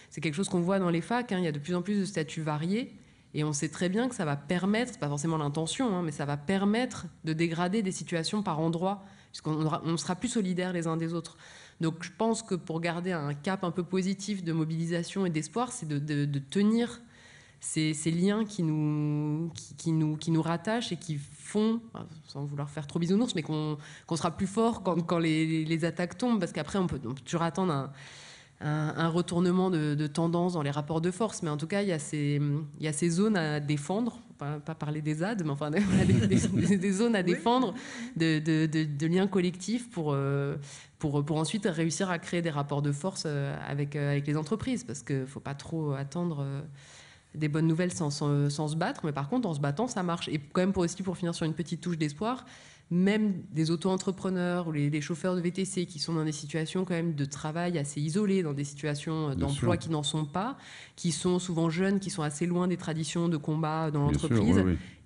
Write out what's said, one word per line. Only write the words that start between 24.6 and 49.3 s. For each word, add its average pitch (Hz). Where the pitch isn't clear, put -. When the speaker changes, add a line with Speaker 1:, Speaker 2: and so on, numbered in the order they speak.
Speaker 1:
quand, 175
quand 170
les, 160
les 165
attaques 170
tombent, 240
parce 170
qu'après 170
on 180
peut, 139
on 117
peut 139
toujours 165
attendre 175
un, 139
un, 151
un 165
retournement 180
de, 151
de 147
tendance 170
dans 156
les 139
rapports 151
de 180
force, 214
mais 160
en 147
tout 160
cas 202
il 196
y 175
a 156
ces, 147
il 143
y 156
a 156
ces 175
zones 202
à 151
défendre, 151
pas, 147
pas 156
parler 151
des 156
ads, 202
mais 156
enfin 147
<laughs> -
des, 180
des, 190
des, -
des 190
zones 226
à 196
Speaker 2:
Oui. 180
Speaker 1:
défendre 240
de, 160
de, 156
de, 156
de 151
liens 185
collectifs 190
pour, 151
euh, 139
pour, 147
pour 151
ensuite 160
réussir 170
à 170
créer 175
des 165
rapports 143
de 147
force, 185
euh, 143
avec, 147
euh, 143
avec 143
les 151
entreprises, 214
parce -
qu'il 139
ne 131
faut 131
pas 139
trop 151
attendre, 143
euh, 139
des 151
bonnes 156
nouvelles 175
sans, 151
sans, 143
sans 151
se 151
battre, 185
mais 151
par 143
contre 247